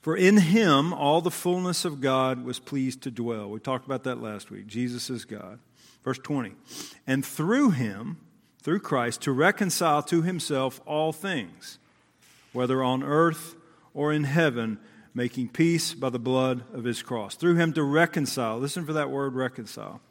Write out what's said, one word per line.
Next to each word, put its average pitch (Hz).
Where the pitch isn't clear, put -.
"For 160
in 190
Him 170
all 147
the 170
fullness 180
of 147
God 131
was 123
pleased 131
to 135
dwell." 113
We 107
talked 127
about 131
that 120
last 107
week. 101
Jesus 120
is 117
God. 101
Verse 131
twenty, 127
"And 135
through 226
Him," 120
through 123
Christ, 120
"to 143
reconcile 160
to 165
Himself 143
all 156
things, 135
whether 127
on 131
earth 156
or 147
in 151
heaven, 127
making 123
peace 165
by 135
the 123
blood 127
of 123
His 120
cross." 107
Through 170
Him 165
to 156
reconcile. 139
Listen 143
for 156
that 147
word, 139
reconcile. 117